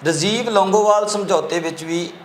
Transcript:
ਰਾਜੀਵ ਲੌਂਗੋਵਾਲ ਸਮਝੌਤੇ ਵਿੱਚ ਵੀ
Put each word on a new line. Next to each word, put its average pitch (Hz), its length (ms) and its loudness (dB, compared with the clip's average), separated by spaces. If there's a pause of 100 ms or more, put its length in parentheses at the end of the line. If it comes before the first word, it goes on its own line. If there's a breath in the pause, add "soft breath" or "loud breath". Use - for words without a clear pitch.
ਰਾਜੀਵ 208 440 0
ਲੌਂਗੋਵਾਲ 208 580 4
ਸਮਝੌਤੇ 175 500 0
ਵਿੱਚ 160 260 -6
ਵੀ 170 280 -6 (120)